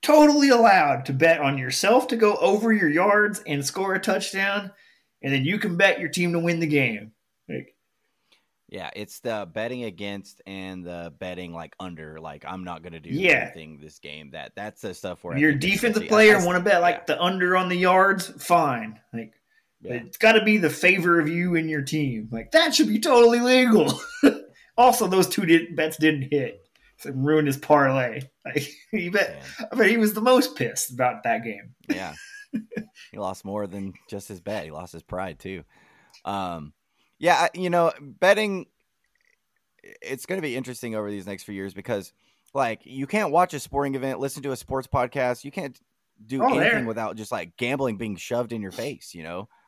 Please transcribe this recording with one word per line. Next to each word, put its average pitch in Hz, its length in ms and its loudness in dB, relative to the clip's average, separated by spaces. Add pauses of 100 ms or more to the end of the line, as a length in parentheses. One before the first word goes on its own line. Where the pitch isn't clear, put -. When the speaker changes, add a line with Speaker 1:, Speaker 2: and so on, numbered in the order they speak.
Speaker 1:
totally 294 480 6
allowed 185 560 6
to 139 80 -4
bet 165 260 4
on 139 200 0
yourself 190 480 2
to - 80 -4
go 214 220 4
over 208 360 2
your 190 160 2
yards 208 560 2
and 143 180 -4
score 190 300 -4
a 190 60 0
touchdown, 196 720 -4 (500)
and 135 100 -4
then 135 140 0
you 190 140 -2
can 180 180 -4
bet 190 220 4
your 160 100 -6
team 175 240 -2
to 170 60 0
win 170 200 -2
the 165 60 -2
game. 117 460 -2 (360)
Like, - 280 -12 (920)
Speaker 2:
Yeah, 90 280 -12
it's - 240 -14
the 107 340 -8
betting 120 300 -6
against 101 640 -12
and 95 360 -12
the 85 360 -12
betting, 90 340 -12
like, 82 260 -14
under, 78 400 -14
like, 76 280 -16
I'm 92 160 -12
not 87 180 -12
gonna 82 180 -16
do 78 120 -16
Speaker 1:
Yeah. 156 320 2 (100)
Speaker 2:
anything 78 260 -18
this 76 200 -20
game. 73 320 -18
That, 71 240 -16
that's 104 260 -14
the 95 140 -10
stuff 90 280 -12
where 87 120 -8
I 135 40 -2
Speaker 1:
Your 151 120 4
Speaker 2:
think 139 100 -2
Speaker 1:
defensive 196 280 0 (120)
Speaker 2:
especially, - 60 -8
Speaker 1:
player 214 300 8
Speaker 2:
I, 190 40 2
I, 170 60 2
Speaker 1:
wanna 180 140 2
bet, 180 200 4
like, 175 140 4 (120)
Speaker 2:
yeah. 151 80 0
Speaker 1:
the - 60 -4
under 180 340 2
on 185 140 2
the 180 80 0
yards, 185 520 4 (140)
fine. 127 560 0 (140)
Like, - 200 -12 (480)
Speaker 2:
Yeah. - 120 -10
Speaker 1:
it's - 240 -10
gotta 220 260 6
be 214 140 4
the 165 140 0
favor 180 480 2
of 151 100 0
you 170 260 -2
and 160 140 -2
your 151 140 -4
team. 127 480 -4
Like, 113 220 -6
that 311 200 2
should 302 160 2
be 214 100 0
totally 240 400 6
legal. 247 540 4 (300)
<laughs> - 180 4 (360)
Also, 240 300 6
those 185 220 2
two 202 160 -4
di-, 165 280 4
bets 156 220 -2
didn't 151 380 0
hit. 135 340 -4 (300)
So - 100 -18
it 139 80 -8
ruined 147 320 2
his 135 100 -2
parlay. 135 720 2
<laughs> - 40 -20 (140)
Like, 139 240 -4 (220)
he 175 180 -4
bet, 196 200 0 (300)
Speaker 2:
Man. 233 120 -10
Speaker 1:
I 208 40 -8
bet 220 140 4
he 226 80 2
was 214 160 2
the 220 80 -6
most 254 340 2
pissed - 360 -6
about 123 320 -2
that 117 200 -2
game. 101 300 -14 (160)
Speaker 2:
Yeah. 90 240 -6 (400)
Speaker 1:
<laughs> 269 60 -6 (520)
Speaker 2:
He - 60 -20
lost 95 260 -8
more 104 220 -6
than 98 280 -10 (140)
just 98 200 -14
his 95 120 -14
bet. 98 260 -8
He 78 60 -14
lost 82 220 -14
his 82 80 -16
pride, 90 380 -10
too. 92 240 -12 (640)
Um, 87 480 -8 (440)
yeah, 170 180 2
I, 160 220 2
you 180 140 -4
know, 170 280 2
betting, 190 680 0 (1300)
it's 131 260 -10
gonna 170 140 -6
be 139 140 -4
interesting 127 380 -8
over 104 160 -6
these 101 160 -8
next 98 180 -12
few 104 120 -12
years 98 180 -8
because, 101 400 -8 (400)
like, 117 300 -4
you 135 240 -10
can't 208 240 -4
watch 175 240 2
a 143 40 -10
sporting 139 360 -4
event, 131 240 -6
listen 135 240 -8
to 139 80 -6
a 127 40 -6
sports 131 320 -8
podcast. 123 560 -2
You 139 80 -16
can't 143 280 -12 (440)
do 127 200 -4
Speaker 1:
Oh, 247 40 6
Speaker 2:
anything 269 120 2
Speaker 1:
there. 220 260 2
Speaker 2:
without 110 300 -6
just, 107 160 -14
like, 87 260 -8
gambling 127 400 -2
being 107 180 -8
shoved 117 380 -6
in 113 80 -8
your 98 100 -10
face, 120 440 -12
you 82 80 -14
know? 87 260 -12 (180)